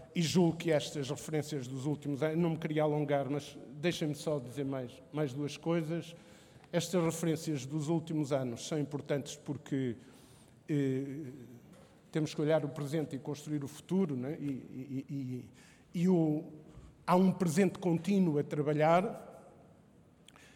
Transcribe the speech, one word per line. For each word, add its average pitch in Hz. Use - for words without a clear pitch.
e 175
julgo 160
que 165
estas 143
referências 147
dos 131
últimos 143
anos, 156
não 170
me 160
queria 156
alongar, 147
mas 143
deixem-me 151
só 151
dizer 123
mais, 131
mais 143
duas 143
coisas. 165
Estas 170
referências 160
dos 147
últimos 156
anos 131
são 160
importantes 143
porque, 131
eh, 139
temos 156
que -
olhar 151
o 143
presente 143
e -
construir 147
o 139
futuro, 175
não 123
é? 165
E, 151
e, 131
e, 127
e 175
o, 160
há 170
um 185
presente 175
contínuo 170
a 147
trabalhar 151